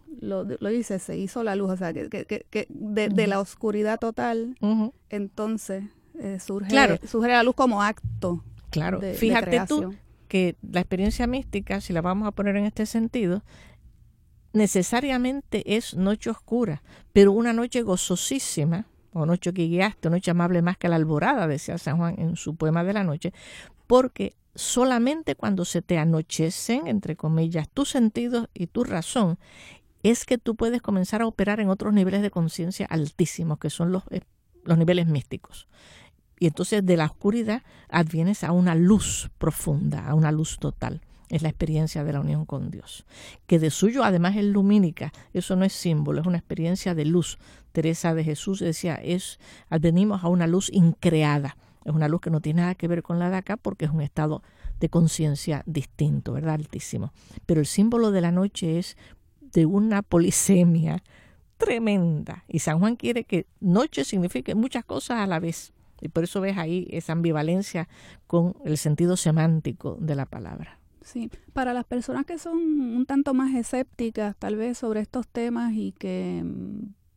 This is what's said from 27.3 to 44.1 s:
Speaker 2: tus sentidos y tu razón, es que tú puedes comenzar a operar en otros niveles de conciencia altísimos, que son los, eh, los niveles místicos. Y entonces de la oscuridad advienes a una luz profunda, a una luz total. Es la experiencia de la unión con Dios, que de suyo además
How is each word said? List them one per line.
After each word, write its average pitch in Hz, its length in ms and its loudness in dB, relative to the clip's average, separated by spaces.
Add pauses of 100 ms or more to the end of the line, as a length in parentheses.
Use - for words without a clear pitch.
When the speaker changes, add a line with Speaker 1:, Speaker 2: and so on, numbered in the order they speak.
Speaker 2:
tus 277 200 -2
sentidos 233 640 0
y 175 140 -6
tu 240 160 -2
razón, 180 540 0 (680)
es 226 220 2
que 254 120 2
tú 226 180 -4
puedes 233 260 -2
comenzar 202 400 0
a 226 60 0
operar 208 320 0
en 202 100 2
otros 202 240 0
niveles 196 280 4
de 208 100 0
conciencia 175 580 -2
altísimos, 160 680 -2
que - 100 -4
son 170 220 0
los, 185 180 -2
eh, - 120 -6 (420)
los 165 140 4
niveles 170 300 4
místicos. - 600 -4 (720)
Y 175 80 4
entonces 190 380 0
de 180 120 6
la 156 80 2
oscuridad 220 580 -2 (260)
advienes 165 540 0
a 156 80 -2
una 180 240 4
luz 180 540 4 (100)
profunda, 151 680 -2
a 127 60 0
una 156 180 4
luz 156 280 -2
total. 147 420 -6 (280)
Es 151 120 -2
la 156 80 -2
experiencia 156 560 -2
de 151 80 -2
la 143 80 -2
unión 151 240 -2
con - 260 -8
Dios, - 340 -18 (420)
que 170 120 6
de 156 100 2
suyo 233 360 2
además 185 320 2